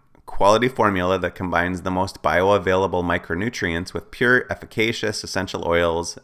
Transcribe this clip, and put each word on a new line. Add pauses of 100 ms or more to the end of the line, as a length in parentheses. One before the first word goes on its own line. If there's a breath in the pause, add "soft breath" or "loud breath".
(240)
quality
formula
that
combines
the
most
bioavailable
micronutrients
with
pure,
efficacious
essential
oils